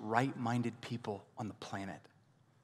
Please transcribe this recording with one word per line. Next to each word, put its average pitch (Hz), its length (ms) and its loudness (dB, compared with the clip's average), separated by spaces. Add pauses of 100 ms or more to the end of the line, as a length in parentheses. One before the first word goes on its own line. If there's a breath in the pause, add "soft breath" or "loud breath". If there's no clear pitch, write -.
right-minded 117 760 2
people 113 440 -4 (140)
on 113 100 -4
the 92 60 -6
planet. 95 460 -6 (640)